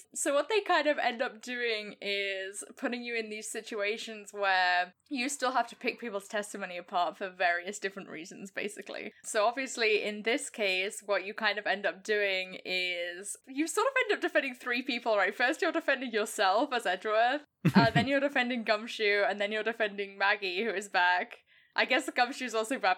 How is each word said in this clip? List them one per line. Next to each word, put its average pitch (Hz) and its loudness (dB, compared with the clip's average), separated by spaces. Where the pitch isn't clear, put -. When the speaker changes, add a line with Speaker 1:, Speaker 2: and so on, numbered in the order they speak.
Speaker 1:
So 285 0
what 302 2
they 427 4
kind 339 2
of 294 2
end 233 0
up 233 -4
doing 233 -4
is 196 -4
putting 240 -4
you 240 -4
in 220 -2
these 214 -8
situations 214 -4
where 185 2
you 262 -2
still 262 -2
have 240 2
to - -16
pick - -4
people's 202 -6
testimony 202 -6
apart 175 -2
for 196 -6
various 180 0
different 190 -6
reasons, 185 -14
basically. - -8
So 214 0
obviously 240 0
in 208 -6
this 240 -2
case, 190 -2
what 196 0
you 202 -8
kind 208 -2
of 208 -6
end 196 -2
up 175 -4
doing 190 0
is 180 -4
you 269 -2
sort 415 2
of 554 -2
end 427 2
up - -6
defending 285 2
three 247 -2
people, 240 0
right? 196 4
First 262 2
you're 339 2
defending 269 0
yourself 208 2
as 233 0
Edgeworth, 220 2
uh, 226 8
Speaker 2:
<laughs> 226 -2
Speaker 1:
then 240 2
you're 277 4
defending 254 0
Gumshoe, 208 2
and 196 0
then 202 -2
you're 214 -2
defending 202 -4
Maggie, 202 0
who 220 -2
is 202 -4
back. 180 2
I 220 4
guess 254 2
the 320 -6
Gumshoe's 247 0
also 220 0
bad, 185 4